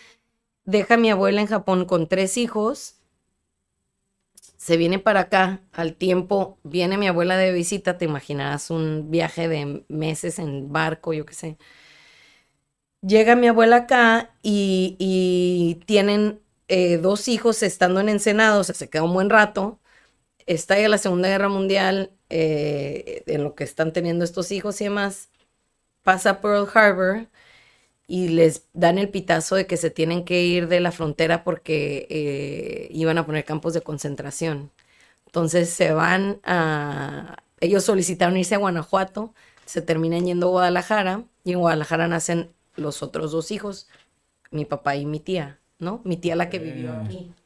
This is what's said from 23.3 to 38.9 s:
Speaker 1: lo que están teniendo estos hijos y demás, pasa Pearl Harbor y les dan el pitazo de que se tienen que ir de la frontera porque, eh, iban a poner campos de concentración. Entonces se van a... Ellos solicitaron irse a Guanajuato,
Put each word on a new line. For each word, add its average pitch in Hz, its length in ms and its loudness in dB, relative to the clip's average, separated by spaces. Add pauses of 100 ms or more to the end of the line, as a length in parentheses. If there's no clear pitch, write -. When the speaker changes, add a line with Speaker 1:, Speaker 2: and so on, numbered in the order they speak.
Speaker 1:
lo 143 100 -6
que 147 100 -8
están 160 280 -4
teniendo 170 320 -2
estos 175 280 -6
hijos 202 280 -6
y 208 40 -4
demás, 202 440 -4 (720)
pasa 190 380 2
Pearl 202 340 0
Harbor 208 540 4 (800)
y 180 200 -2
les 165 440 4
dan 170 260 2
el 202 120 0
pitazo 170 460 -2
de 190 100 0
que 180 100 -2
se 160 140 -2
tienen 170 340 -2
que 180 200 0
ir 175 240 0
de 180 120 2
la 175 120 0
frontera 160 520 -2
porque, 147 680 -4
eh, 143 840 -8
iban 160 260 0
a 160 80 -2
poner 156 180 -4
campos 160 300 -6
de 165 80 -2
concentración. 143 880 -8 (560)
Entonces 170 440 0
se 165 220 2
van 185 520 0
a... 147 920 -4 (220)
Ellos 185 240 2
solicitaron 185 520 0
irse 185 200 0
a - 20 0
Guanajuato, 190 760 -2 (320)